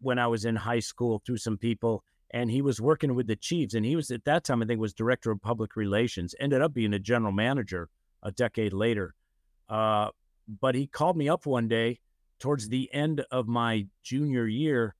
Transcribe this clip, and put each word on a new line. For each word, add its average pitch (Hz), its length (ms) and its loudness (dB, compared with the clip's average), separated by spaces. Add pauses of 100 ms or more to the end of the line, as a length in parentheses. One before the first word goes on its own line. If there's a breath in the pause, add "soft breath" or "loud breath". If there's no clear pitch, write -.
when 123 180 0
I 120 80 2
was 117 180 0
in 113 120 0
high 117 240 -2
school 113 440 -2
through 123 120 -4
some 107 220 -4
people, 113 440 -2 (280)
and 120 200 -2
he 131 120 0
was 127 180 0
working 139 340 2
with 120 120 0
the 107 100 0
Chiefs, 131 380 -2
and 110 100 0
he 131 100 0
was, 156 160 -4
at 120 140 -8
that 160 180 2
time, 120 200 0
I 110 40 0
think, 113 140 0
was 107 140 -4
director 117 360 0
of 104 120 -2
public 110 340 -4
relations, 104 640 0
ended 139 220 2
up 156 100 2
being 110 220 0
a 101 40 0
general 107 340 0
manager 101 580 0 (320)
a 104 100 -8
decade 110 400 0
later. 101 420 0 (540)
Uh, 107 400 2 (520)
but 131 140 2
he 135 120 0
called 170 300 0
me 143 120 0
up 165 180 0
one 120 220 2
day 113 320 2 (400)
towards 131 280 -2
the 131 240 -2
end 143 380 0
of 127 160 0
my 117 400 0 (160)
junior 131 440 0
year 120 540 0